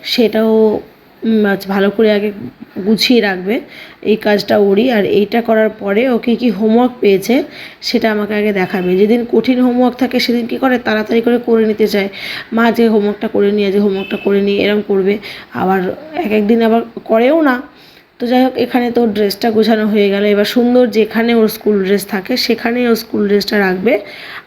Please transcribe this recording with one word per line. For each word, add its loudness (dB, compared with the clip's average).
সেটাও, 2
উম, 2
আচ্ছা, -2
ভালো 2
করে 2
আগে 0
গুছিয়ে 2
রাখবে, -4
এই 0
কাজটা 0
ওরই। 2
আর 0
এইটা 0
করার 2
পরে -2
ও 0
কী 0
কী 0
হোমওয়ার্ক 2
পেয়েছে 2
সেটা -2
আমাকে -4
আগে 0
দেখাবে। -2
যেদিন 2
কঠিন 2
হোমওয়ার্ক 2
থাকে -2
সেদিন -2
কী -6
করে, 0
তাড়াতাড়ি -2
করে 2
করে 0
নিতে 0
চায়, -2
"মা, 2
আজকে 2
হোমওয়ার্কটা 0
করে 0
নিই, 0
আজকে 0
হোমওয়ার্কটা -2
করে 0
নিই", 0
এরম 0
করবে। 0
আবার 0
এক -4
এক 0
দিন 2
আবার 2
করেও 2
না। 0
তো -6
যাই 2
হোক, -2
এখানে -2
তো 2
ড্রেসটা -2
গোছানো 2
হয়ে 2
গেল। 0
এবার 2
সুন্দর 2
যেখানে 0
ওর 4
স্কুল 0
ড্রেস 0
থাকে -4
সেখানেই -2
ও 4
স্কুল -4
ড্রেসটা 0
রাখবে। 0